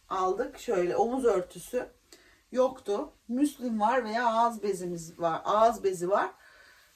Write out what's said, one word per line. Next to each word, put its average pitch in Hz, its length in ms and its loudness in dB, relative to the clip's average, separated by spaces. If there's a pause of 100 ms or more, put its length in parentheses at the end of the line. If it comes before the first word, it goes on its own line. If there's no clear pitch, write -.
aldık. 190 500 -2
Şöyle 180 360 0
omuz 240 300 0
örtüsü 190 640 -2 (640)
yoktu. 254 600 -2 (140)
Müslin 247 520 -2
var 233 260 2
veya 233 220 0
ağız 226 360 2
bezimiz 175 560 -6
var. 165 260 -2
Ağız 214 380 4
bezi 180 260 -2
var. 277 220 2 (640)